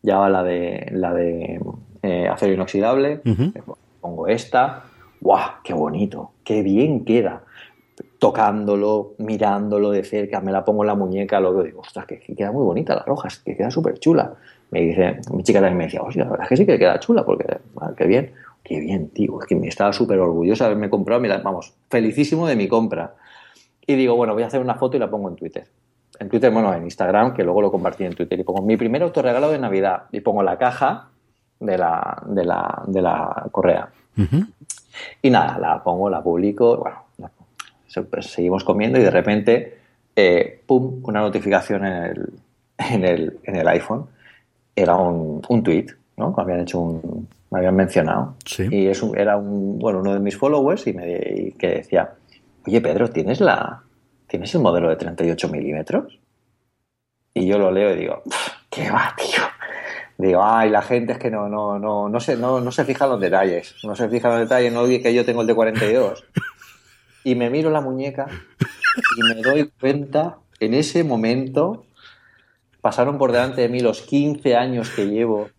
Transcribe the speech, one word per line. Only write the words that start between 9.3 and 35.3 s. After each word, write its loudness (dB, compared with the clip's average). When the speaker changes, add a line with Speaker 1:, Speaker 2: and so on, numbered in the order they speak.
Speaker 1:
de 0
cerca, -4
me -4
la 0
pongo 2
en 2
la 0
muñeca, 0
lo 2
veo, 2
digo, -8
"Ostras, -14
que, -14
que -14
queda -4
muy 0
bonita 0
la -4
roja, -4
es -16
que -8
queda -2
súper -2
chula". 2
Me 0
dice, 2
mi -4
chica 4
también 4
me -2
decía, -8
"Hostia, -2
la -6
verdad -4
es -10
que 4
sí 6
que 4
queda 4
chula, 2
porque, 0
ah, -8
qué 0
bien, 2
qué -6
bien, -4
tío, -4
es -14
que 2
me -2
estaba 0
súper 2
orgullosa 2
de 4
haberme -2
comprado, 0
mira, 0
vamos, -6
felicísimo 0
de 2
mi 0
compra". -2
Y 2
digo, 4
"Bueno, 2
voy 0
a -4
hacer -2
una -2
foto -2
y 0
la -2
pongo -4
en -12
Twitter". -12
En -12
Twitter, 2
bueno, 2
en -6
Instagram, 0
que -2
luego 2
lo 2
compartí -4
en -6
Twitter, -4
y -4
pongo, -4
"Mi 2
primer -2
autorregalo 0
de 0
Navidad", 0
y -8
pongo 0
la 0
caja -2
de -2
la, -2
de -2
la, -2
de 0
la -2
correa. 0
Speaker 2:
Ujú. 2
Speaker 1:
Y 4
nada, 4